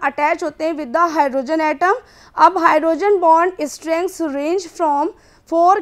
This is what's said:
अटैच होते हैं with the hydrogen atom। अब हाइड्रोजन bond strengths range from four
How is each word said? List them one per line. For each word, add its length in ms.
अटैच 420
होते 200
हैं 100
with 180
the 240
hydrogen 580
atom। 200
अब 220
हाइड्रोजन 580
bond 440
strengths 600
range 460
from 420
four 280